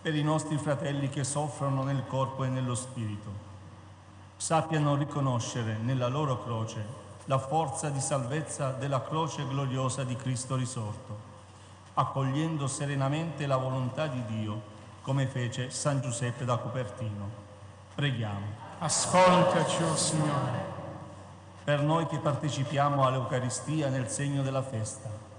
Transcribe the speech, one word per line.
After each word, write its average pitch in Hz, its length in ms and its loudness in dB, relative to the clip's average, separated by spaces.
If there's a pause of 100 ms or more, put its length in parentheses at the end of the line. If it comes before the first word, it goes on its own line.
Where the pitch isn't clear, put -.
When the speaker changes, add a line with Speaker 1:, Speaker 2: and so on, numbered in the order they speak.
Speaker 1:
Per 160 100 0
i 147 80 4
nostri 151 360 2
fratelli 139 500 0
che 143 160 0
soffrono 139 600 0
nel 135 220 0
corpo 131 380 0
e 131 60 2
nello 127 260 0
spirito, 104 560 -6 (1040)
sappiano 156 600 4
riconoscere 123 800 0
nella 123 320 2
loro 139 340 0
croce 110 420 -4 (420)
la 135 120 4
forza 156 500 0
di 139 120 -2
salvezza 139 680 0
della 131 300 0
croce 156 460 -2
gloriosa 131 560 0
di 123 140 -2
Cristo 131 400 -2
risorto, 107 600 -4 (760)
accogliendo 139 760 2
serenamente 143 800 0
la 135 80 4
volontà 131 520 0
di 127 180 -2
Dio, 110 360 -2 (420)
come 135 220 2
fece 123 440 -2
San 139 320 0
Giuseppe 123 420 -2
da 123 140 2
Copertino. 110 720 -4 (680)
Preghiamo. 107 680 -2 (180)
Speaker 2:
Ascoltaci, 175 1040 6
o 160 120 2
Signore. 143 680 2 (1000)
Speaker 1:
Per 147 160 2
noi 156 280 4
che 151 100 -2
partecipiamo 139 880 2
all'Eucaristia 131 840 0
nel 131 220 0
segno 143 320 0
della 135 220 0
festa - 760 -6